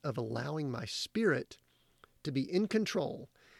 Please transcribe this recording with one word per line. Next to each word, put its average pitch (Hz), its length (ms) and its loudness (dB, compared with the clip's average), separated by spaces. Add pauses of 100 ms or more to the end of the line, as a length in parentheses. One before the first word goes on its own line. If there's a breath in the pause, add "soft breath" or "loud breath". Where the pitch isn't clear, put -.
of 127 140 -4
allowing 131 520 -2
my 113 140 -4
spirit - 720 0 (680 soft breath)
to 156 80 -4
be 135 120 2
in 190 260 2
control 185 640 0 (300 loud breath)